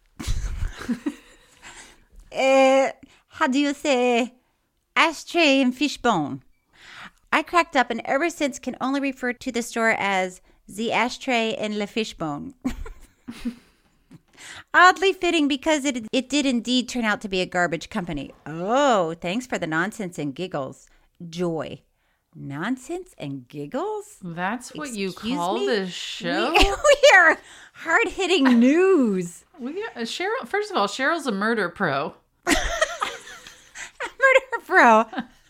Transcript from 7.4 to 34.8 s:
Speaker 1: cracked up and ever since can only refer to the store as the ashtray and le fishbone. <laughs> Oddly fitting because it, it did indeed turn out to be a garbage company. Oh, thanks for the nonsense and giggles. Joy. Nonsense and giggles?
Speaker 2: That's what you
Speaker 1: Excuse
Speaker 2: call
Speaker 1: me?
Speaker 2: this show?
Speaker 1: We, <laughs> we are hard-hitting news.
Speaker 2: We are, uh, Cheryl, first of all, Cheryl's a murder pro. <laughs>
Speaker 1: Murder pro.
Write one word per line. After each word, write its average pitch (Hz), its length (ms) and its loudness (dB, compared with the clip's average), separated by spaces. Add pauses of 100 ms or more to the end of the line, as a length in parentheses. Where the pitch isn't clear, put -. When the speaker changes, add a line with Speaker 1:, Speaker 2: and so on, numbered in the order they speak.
Speaker 1:
cracked 339 340 0
up 247 140 2
and 226 140 -6
ever 285 240 0
since 294 300 -4
can - 200 -10
only 269 220 -2
refer 262 320 -4
to 247 200 -10
the 233 100 -4
store 226 360 0
as 185 440 -2 (260)
the 220 240 -6
ashtray 226 600 -2
and 214 240 -6
le 208 80 -4
fishbone. 160 720 -8
<laughs> - 1080 -12 (1080)
Oddly 359 380 6
fitting 339 360 0
because 294 360 0
it, 247 280 -4
it 262 160 -2
did 285 180 0
indeed 247 420 0
turn 240 160 -4
out 208 180 0
to 214 60 -10
be 190 120 -2
a 180 60 -2
garbage 175 440 -2
company. 165 420 -6 (140)
Oh, 190 680 0
thanks 185 320 -6
for 214 120 -6
the 180 80 -4
nonsense 175 520 -4
and 147 160 -6
giggles. 147 520 -8 (420)
Joy. 165 540 -6 (520)
Nonsense 208 840 -8
and 139 320 -12
giggles? 311 760 -8
Speaker 2:
That's 185 520 -6
what 294 200 -10
you 196 140 -4
Speaker 1:
Excuse 208 280 -6
Speaker 2:
call 175 220 -2
Speaker 1:
me? 403 80 -2
Speaker 2:
this 196 240 0
show? 185 640 -4
Speaker 1:
We, 330 60 4
<laughs> - 0 -
we 523 600 6
are 320 200 6 (340)
hard-hitting 330 720 0 (160)
news. 254 840 4 (140)
Speaker 2:
We 294 240 -8
are, 453 140 -8
uh, 240 40 -8
Cheryl, 349 460 -6
first 415 240 -4
of 370 60 -8
all, 202 100 2
Cheryl's 277 400 -4
a 247 60 0
murder 202 380 -2
pro. 156 440 -2 (160)
<laughs> - 160 -20
Speaker 1:
Murder 339 140 2 (2000)
pro. 240 380 6 (460)